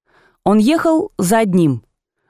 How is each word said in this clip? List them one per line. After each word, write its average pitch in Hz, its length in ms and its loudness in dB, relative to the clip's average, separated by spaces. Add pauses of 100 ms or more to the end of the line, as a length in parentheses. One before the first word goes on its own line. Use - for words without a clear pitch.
(440)
Он 208 140 2
ехал 320 600 0
за 196 200 0
одним: 170 440 0 (480)